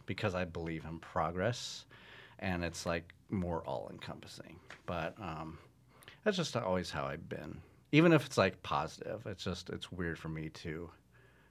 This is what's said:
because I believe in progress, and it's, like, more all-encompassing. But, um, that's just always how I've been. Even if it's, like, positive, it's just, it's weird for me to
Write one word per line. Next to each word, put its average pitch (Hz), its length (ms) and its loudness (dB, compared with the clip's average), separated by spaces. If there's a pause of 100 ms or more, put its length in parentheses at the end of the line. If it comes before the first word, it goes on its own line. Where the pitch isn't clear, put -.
because 98 300 0
I 90 80 2
believe 82 400 -4
in 82 160 -8
progress, 90 840 0 (540)
and 90 260 0
it's, 85 200 -4
like, 85 280 -2 (160)
more 87 360 0
all-encompassing. - 960 -8 (260)
But, 82 360 -2
um, 80 380 -6 (680)
that's 214 100 4
just 165 220 0
always 92 340 2
how 69 140 0
I've 69 240 -4
been. - 320 -8 (320)
Even 165 180 12
if 156 140 8
it's, - 120 -6
like, 95 240 6
positive, - 640 -2
it's 95 200 -6
just, 90 240 -4
it's 90 200 -6
weird 85 300 -2
for - 80 -8
me 78 220 -4
to 82 400 -6 (600)